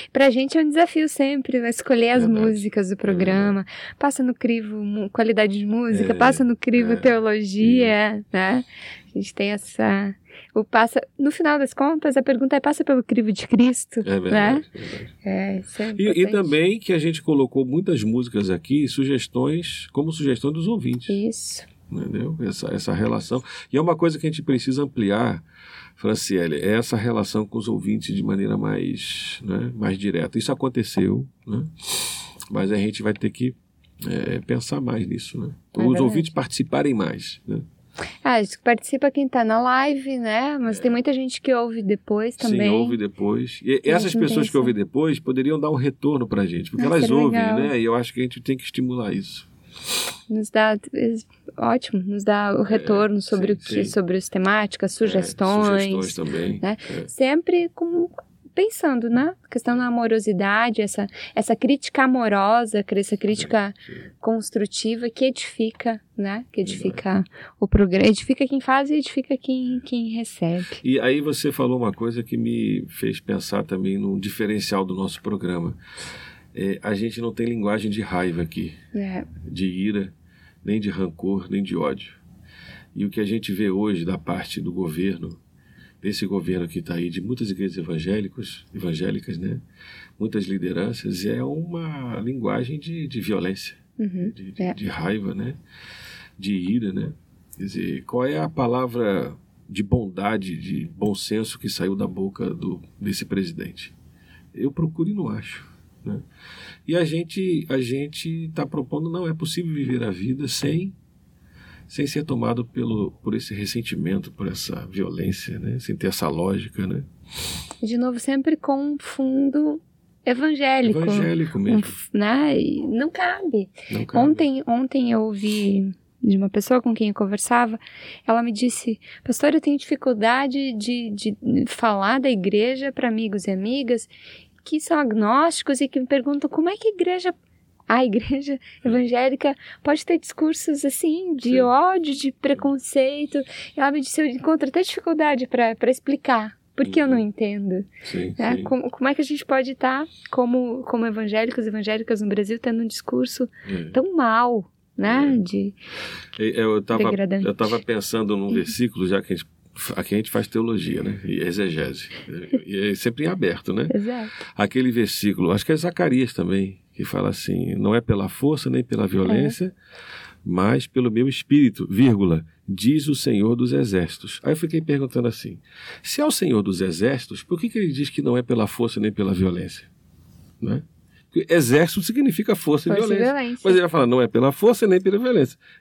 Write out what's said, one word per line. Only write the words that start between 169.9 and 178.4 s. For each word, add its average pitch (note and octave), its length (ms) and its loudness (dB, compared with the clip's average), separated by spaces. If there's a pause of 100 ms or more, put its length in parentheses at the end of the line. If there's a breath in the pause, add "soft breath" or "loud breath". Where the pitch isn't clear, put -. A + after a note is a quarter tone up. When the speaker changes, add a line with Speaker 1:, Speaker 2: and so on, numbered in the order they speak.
Speaker 2:
mas G2+ 420 2
pelo B2 240 2
meu A#2+ 160 2
espírito, C3 640 4
vírgula, F#2+ 540 4 (240 soft breath)
diz B2+ 400 2
o C#3 80 2
Senhor A2+ 400 2
dos B2 160 0
Exércitos." G2+ 720 -2
Aí D3 80 2
eu D#3 40 2
fiquei D#3+ 240 -2
perguntando C#3 460 -2
assim: G#2+ 320 -6 (460 loud breath)
se - 160 -4
é D4 40 4
o D4+ 60 4
Senhor B2 320 2
dos F#2 180 -2
Exércitos, G2 600 -2
por E3+ 180 -4
que A#3+ 80 -2
que - 100 -4
ele F#3 140 0
diz C#3 180 -2
que D3 120 -4
não B2 140 2
é B2 60 0